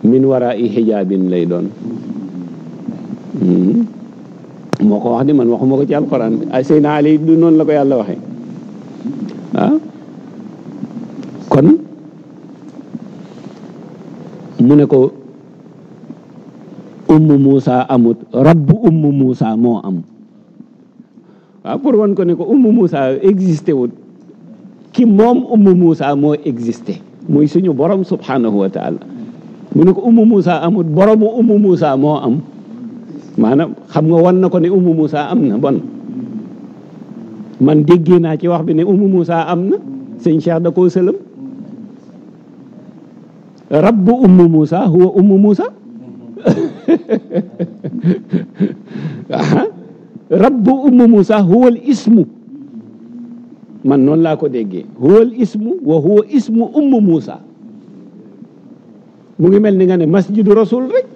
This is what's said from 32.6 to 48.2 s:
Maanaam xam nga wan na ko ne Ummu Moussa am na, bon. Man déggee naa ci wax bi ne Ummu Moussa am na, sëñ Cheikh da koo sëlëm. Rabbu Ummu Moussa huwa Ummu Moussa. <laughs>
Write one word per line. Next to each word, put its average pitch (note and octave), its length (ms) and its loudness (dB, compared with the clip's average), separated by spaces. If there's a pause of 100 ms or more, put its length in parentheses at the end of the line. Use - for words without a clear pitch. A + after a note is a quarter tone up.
Maanaam C3+ 320 0 (160)
xam D#3 240 -2
nga E3+ 80 4
wan F3+ 240 4
na E3 80 0
ko F3+ 80 0
ne E3 80 0
Ummu F3+ 240 2
Moussa D3+ 400 -2
am B2+ 160 0
na, G2+ 80 -2
bon. C3+ 240 -2 (1800)
Man D3+ 240 4
déggee F3 320 4
naa D#3+ 160 -2
ci - 100 -8
wax F3 220 0
bi D#3+ 80 -2
ne E3 80 0
Ummu G3 240 2
Moussa E3 400 0
am F3 240 -2
na, G4 40 0 (440)
sëñ D#3+ 240 0
Cheikh E3 160 0
da E3+ 100 0
koo F3+ 220 0
sëlëm. F#3+ 240 0 (2500)
Rabbu F#3+ 420 2 (160)
Ummu F3+ 200 8
Moussa D#3+ 380 2
huwa F3+ 300 4
Ummu G3 220 4
Moussa. G#3 260 2 (800)
<laughs> - 3000 -6